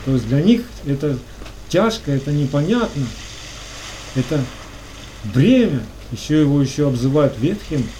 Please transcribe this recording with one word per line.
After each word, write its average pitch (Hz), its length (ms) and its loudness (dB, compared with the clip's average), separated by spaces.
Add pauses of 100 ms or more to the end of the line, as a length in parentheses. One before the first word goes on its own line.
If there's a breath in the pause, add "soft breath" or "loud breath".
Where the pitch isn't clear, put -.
То 135 80 0
есть 113 160 2
для 139 120 4
них 226 220 6 (240)
это 139 320 -2 (500)
тяжко, 202 440 0
это 139 180 -2
непонятно, 147 760 0 (1080)
это 131 280 0 (800)
бремя, 151 580 4 (300)
ещё 151 260 0
его 143 240 6
ещё 143 260 2
обзывают 135 500 2
ветхим. 147 480 -2 (140)